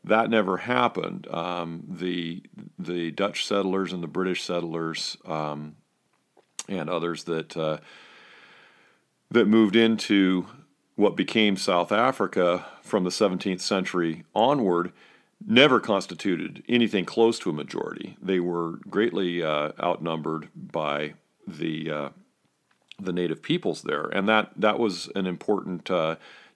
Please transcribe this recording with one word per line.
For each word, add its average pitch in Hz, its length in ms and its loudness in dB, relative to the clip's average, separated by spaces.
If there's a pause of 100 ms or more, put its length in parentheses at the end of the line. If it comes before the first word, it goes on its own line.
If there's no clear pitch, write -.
that 110 260 2
never 98 280 2
happened. 101 720 -2
Um, 85 640 -6
the, 87 540 -6 (340)
the 85 320 -4
Dutch - 380 -2
settlers 95 440 0
and 90 120 -6
the 82 40 -8
British 92 360 -2
settlers, 82 800 -4
um, 76 500 -6 (920)
and 87 180 -6
others 85 360 -4
that, 80 340 -6
uh, 78 220 -2 (1500)
that 113 160 6
moved 107 280 6
into 101 720 4 (480)
what 98 220 4
became 98 420 2
South 87 340 2
Africa 98 720 2 (200)
from 95 220 0
the 90 60 0
seventeenth 92 500 0
century 87 640 -2 (120)
onward 101 560 2 (520)
never 120 360 6
constituted 92 920 -2
anything 110 360 2
close 117 340 2
to - 100 -4
a 82 40 -2
majority. - 680 -8
They 92 180 2
were 85 480 -2
greatly, 92 540 0
uh, 76 380 0
outnumbered 80 760 -2
by 76 580 -4 (340)
the, 80 440 -6
uh, 73 180 -6 (920)
the 92 140 -6
native 87 300 -2
peoples 151 400 -2
there. 73 220 -2
And 98 220 -2
that, 110 300 2
that 104 220 2
was 101 340 -2
an 95 140 -2
important, 90 640 -4
uh, 82 240 0 (400)